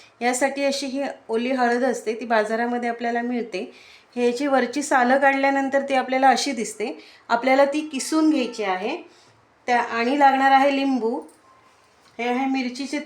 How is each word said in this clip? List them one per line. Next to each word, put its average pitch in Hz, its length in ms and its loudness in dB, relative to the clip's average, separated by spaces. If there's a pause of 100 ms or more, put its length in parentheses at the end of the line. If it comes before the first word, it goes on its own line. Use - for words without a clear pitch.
(220)
यासाठी 254 440 0
अशी 277 200 -2
ही 269 180 -6 (260)
ओली 240 220 -2
हळद 247 320 0
असते, 233 360 -2
ती 247 60 -10
बाजारामध्ये 233 640 -2
आपल्याला 233 320 -4
मिळते. 240 400 -6 (540)
ह्याची 240 320 0
वरची 262 360 0
सालं 254 340 2
काढल्यानंतर 269 720 2
ती 277 60 -2
आपल्याला 262 340 2
अशी 254 220 2
दिसते. 226 380 -6 (400)
आपल्याला 262 360 4
ती 302 160 -2 (100)
किसून 311 380 0
घ्यायची 254 340 -2
आहे. 196 340 -4 (720)
त्या, 240 140 2
आणि 240 380 -2
लागणार 269 320 4
आहे 269 240 6
लिंबू, 262 400 0 (1040)
हे 233 80 -4
आहे 247 200 0
मिरचीचे 269 580 -4